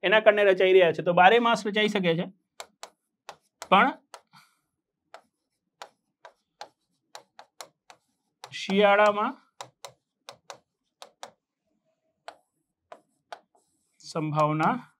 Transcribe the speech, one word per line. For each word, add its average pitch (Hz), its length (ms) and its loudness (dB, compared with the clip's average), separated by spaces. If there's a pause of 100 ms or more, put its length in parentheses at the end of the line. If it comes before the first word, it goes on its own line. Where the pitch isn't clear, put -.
એના 202 160 2
કારણે 208 240 2
રચાઈ 190 300 2
રહ્યા 180 180 6
છે. 160 120 -8
તો 175 100 -2
બારે 185 260 6
માસ 233 280 -2
રચાઈ 214 200 -2
શકે 190 280 -2
છે, 180 100 -6 (1400)
પણ 214 220 2 (4000)
શિયાળામાં 208 840 0 (4000)
સંભાવના 156 720 -4 (240)